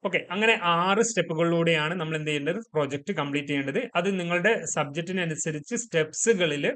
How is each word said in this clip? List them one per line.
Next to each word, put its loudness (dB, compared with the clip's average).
ഓക്കെ, -2
അങ്ങനെ 2
ആറ് 4
സ്റ്റെപ്പുകളിലൂടെയാണ് 2
നമ്മൾ -4
എന്ത് -4
ചെയ്യേണ്ടത്? -2
പ്രൊജക്ട് -2
കംപ്ലീറ്റ് -2
ചെയ്യേണ്ടത്. -2
അത് 0
നിങ്ങളുടെ 0
സബ്ജക്റ്റിനനുസരിച്ച് -4
സ്റ്റെപ്സുകളിൽ 2